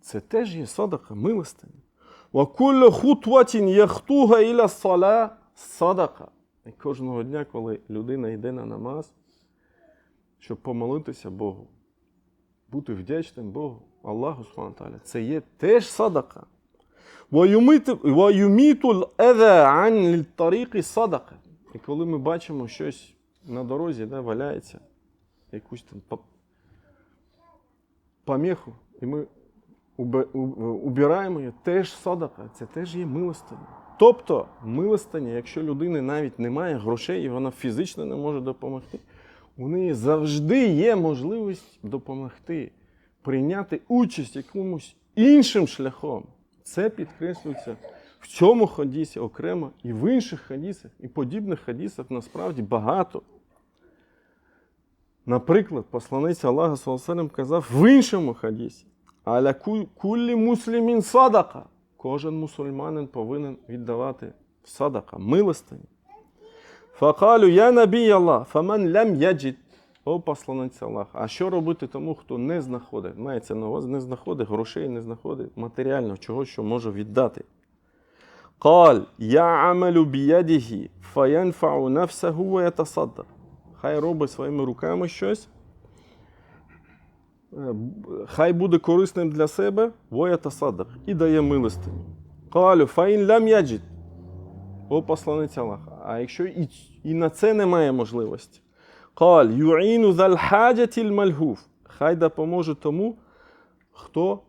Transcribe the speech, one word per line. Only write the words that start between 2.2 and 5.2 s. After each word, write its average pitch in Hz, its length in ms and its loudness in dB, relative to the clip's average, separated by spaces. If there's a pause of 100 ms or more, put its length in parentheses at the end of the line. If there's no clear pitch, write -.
«Ва 139 140 2
куллю 262 440 6
хутватін 240 760 4
яхтуга 214 720 4
іля 226 280 2
сала 196 680 0 (180)